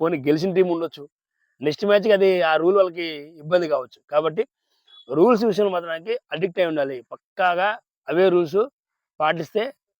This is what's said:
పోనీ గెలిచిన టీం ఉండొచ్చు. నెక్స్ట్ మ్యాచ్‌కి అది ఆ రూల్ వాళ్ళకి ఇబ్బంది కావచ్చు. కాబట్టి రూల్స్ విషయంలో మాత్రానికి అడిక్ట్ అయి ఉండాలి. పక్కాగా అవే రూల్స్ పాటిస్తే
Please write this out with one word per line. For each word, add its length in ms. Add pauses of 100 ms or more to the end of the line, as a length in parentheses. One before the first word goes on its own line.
పోనీ 180
గెలిచిన 360
టీం 140
ఉండొచ్చు. 360 (560)
నెక్స్ట్ 260
మ్యాచ్‌కి 260
అది 180 (120)
ఆ 140
రూల్ 200
వాళ్ళకి 320 (300)
ఇబ్బంది 300
కావచ్చు. 320 (100)
కాబట్టి 340 (640)
రూల్స్ 360
విషయంలో 280
మాత్రానికి 420 (160)
అడిక్ట్ 300
అయి 80
ఉండాలి. 300 (100)
పక్కాగా 640 (380)
అవే 200
రూల్స్ 320 (600)
పాటిస్తే 440 (360)